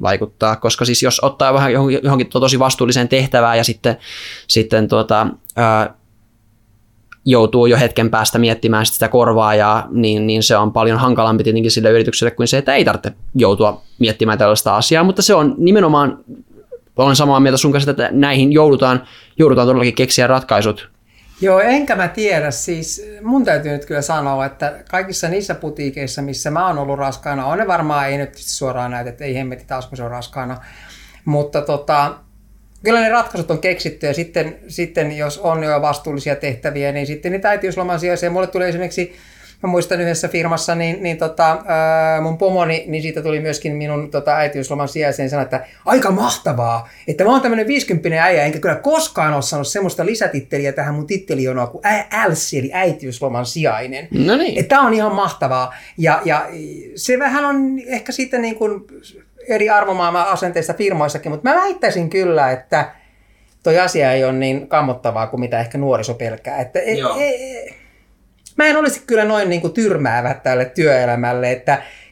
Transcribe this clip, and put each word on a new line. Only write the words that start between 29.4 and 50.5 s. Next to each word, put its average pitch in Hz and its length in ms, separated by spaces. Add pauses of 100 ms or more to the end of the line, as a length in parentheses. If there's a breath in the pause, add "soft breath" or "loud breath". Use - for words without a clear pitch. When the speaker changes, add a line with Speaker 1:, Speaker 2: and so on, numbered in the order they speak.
Speaker 2:
taas, 131 220
kun 139 100
se 127 60
on 117 80
raskaana. 123 460 (680 loud breath)
Mutta 147 360
tota, 143 540 (680)
kyllä 226 160
ne 220 80
ratkaisut 214 420
on 156 80
keksitty, 175 480
ja 139 80
sitten, 160 440 (100)
sitten 160 480
jos 147 220
on 160 260
jo 147 180
vastuullisia 147 540
tehtäviä, 139 560
niin 143 140
sitten 151 260
niitä 196 160
äitiysloman 185 520
sijaisia. 175 300
Mulle 180 160
tuli 180 180
esimerkiksi, 175 520 (460 loud breath)
mä 185 80
muistan 175 300
yhdessä 170 280
firmassa, 165 460
niin, 170 280
niin 165 160
tota, 160 480
ää, 160 540
mun 160 180
pomoni, 175 480
niin 156 160
siitä 156 200
tuli 151 180
myöskin 151 360
minun, 147 340
tota, 147 260
äitiysloman 143 520
sijaiseen 139 420
sana, 143 120
että 131 240 (180 loud breath)
aika 208 260
mahtavaa, 123 800 (200 loud breath)
että 165 160
mä 214 60
oon 262 100
tämmönen 226 260
viisikymppinen 185 520
äijä, 170 260
enkä 156 140
kyllä 160 160
koskaan 277 600
oo 139 80
saanut 143 260
semmoista 185 380
lisätitteliä 147 680